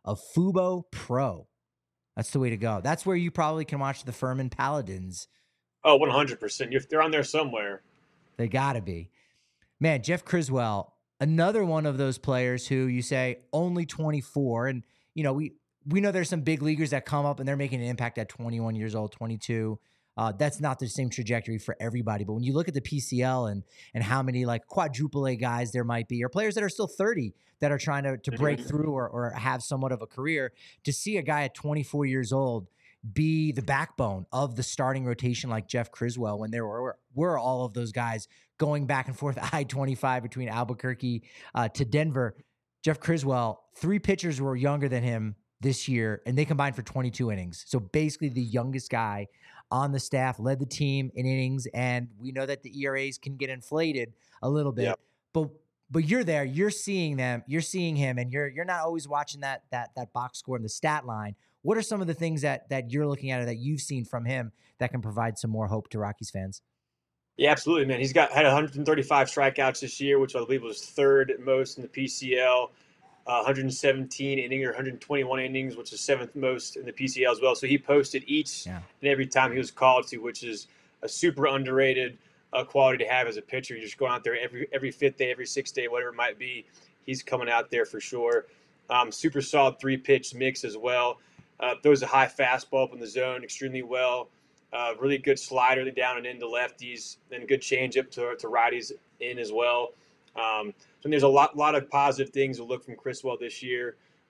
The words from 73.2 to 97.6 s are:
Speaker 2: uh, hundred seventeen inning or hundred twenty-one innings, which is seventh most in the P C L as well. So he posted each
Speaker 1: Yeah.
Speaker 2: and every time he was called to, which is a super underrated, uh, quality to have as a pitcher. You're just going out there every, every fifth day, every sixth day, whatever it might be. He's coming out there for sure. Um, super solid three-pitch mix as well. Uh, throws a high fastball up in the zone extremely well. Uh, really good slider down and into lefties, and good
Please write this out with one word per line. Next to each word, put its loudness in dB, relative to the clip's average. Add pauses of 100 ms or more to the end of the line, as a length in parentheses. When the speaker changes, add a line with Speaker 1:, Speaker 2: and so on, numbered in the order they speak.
Speaker 2:
uh, 2
hundred 0
seventeen 0
inning -2
or -2
hundred -6
twenty-one -2
innings, -4
which -12
is -10
seventh 0
most -2
in -10
the -8
P -4
C 2
L 6
as 0
well. 4
So -4
he 4
posted 2
each -2
Speaker 1:
Yeah. -8 (200)
Speaker 2:
and 2
every 2
time 4
he -4
was -4
called 6
to, -10
which -8
is -8 (340)
a -6
super 2
underrated, 2 (360)
uh, 2
quality 4
to 0
have 2
as -6
a -6
pitcher. -8
You're -12
just -12
going 0
out -2
there -2
every, -6
every -4
fifth 0
day, 0
every -6
sixth -6
day, -2
whatever -2
it -10
might -2
be. -10 (400)
He's -6
coming -2
out 2
there 2
for -8
sure. 0 (420)
Um, 4
super 0
solid 4
three-pitch 2
mix -2
as -8
well. 2 (400)
Uh, 0
throws 8
a -2
high 6
fastball 2
up -8
in -18
the -10
zone -2
extremely -6
well. 0 (440)
Uh, -2
really 2
good 2
slider 2
down 0
and -8
into -8
lefties, -6 (140)
and -10
good 4